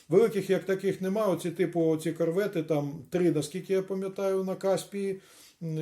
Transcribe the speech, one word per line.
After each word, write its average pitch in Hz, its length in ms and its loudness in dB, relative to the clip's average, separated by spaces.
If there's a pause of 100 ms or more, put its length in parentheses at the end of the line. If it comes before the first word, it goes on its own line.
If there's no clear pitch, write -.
великих 196 400 4
як 185 140 2
таких 190 380 -2
нема. 202 260 0
Оці, 175 240 0
типу, 170 300 0
оці 160 300 2
корвети, 165 520 0
там 147 460 -2
три, 175 220 2
наскільки 160 420 -2
я 190 80 2
пам'ятаю, 190 600 -2
на 185 120 -2
Каспії. 190 640 -2 (440)
М, 160 180 -4